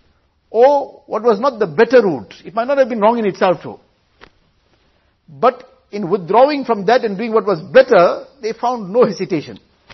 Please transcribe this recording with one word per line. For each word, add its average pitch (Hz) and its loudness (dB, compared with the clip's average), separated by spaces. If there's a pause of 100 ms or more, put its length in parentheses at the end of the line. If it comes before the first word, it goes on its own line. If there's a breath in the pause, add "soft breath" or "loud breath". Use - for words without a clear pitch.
(520)
Or 277 2
what 214 -6
was 220 2
not 262 -2
the 208 -2
better 226 2
route. 139 -4 (100)
It 165 -18
might 226 -4
not 277 -2
have 262 2
been 233 -6
wrong 220 2
in 220 -2
itself 185 -2
too. - -16 (1500)
But 160 -4 (280)
in 202 -8
withdrawing 226 0
from 208 -4
that 240 0
and 202 -6
doing 226 -6
what 220 0
was 185 -2
better, 180 2 (140)
they 220 -6
found 233 -6
no 240 2
hesitation. 147 -6 (340)